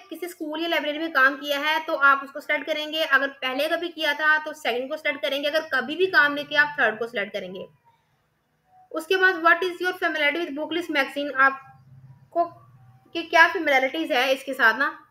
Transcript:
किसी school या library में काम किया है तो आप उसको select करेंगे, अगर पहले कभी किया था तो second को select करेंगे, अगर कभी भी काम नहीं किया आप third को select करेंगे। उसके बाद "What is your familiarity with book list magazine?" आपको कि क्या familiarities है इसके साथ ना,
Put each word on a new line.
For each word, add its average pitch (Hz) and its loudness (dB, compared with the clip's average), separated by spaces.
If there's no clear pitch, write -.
किसी 339 -10
school 311 -8
या 339 -2
library 294 -2
में 320 -6
काम 277 4
किया 285 -4
है 311 0
तो 320 -4
आप 277 6
उसको 285 -12
select 294 -4
करेंगे, 302 -2
अगर 277 2
पहले 269 -4
कभी 339 -2
किया 311 -2
था 311 2
तो 311 -8
second 262 -4
को 311 -6
select 294 -4
करेंगे, 285 -2
अगर 311 -2
कभी 262 -2
भी 359 2
काम 302 4
नहीं 285 -6
किया 294 2
आप 294 -2
third 220 2
को 233 -4
select 208 -6
करेंगे। 190 -10
उसके 320 -2
बाद 370 4
"What 339 6
is 359 -2
your 359 0
familiarity 311 0
with 302 -6
book 302 -6
list 339 -6
magazine?" 285 -2
आपको - -2
कि 339 -6
क्या 330 6
familiarities 294 0
है 262 2
इसके 269 -8
साथ 240 4
ना, 302 -2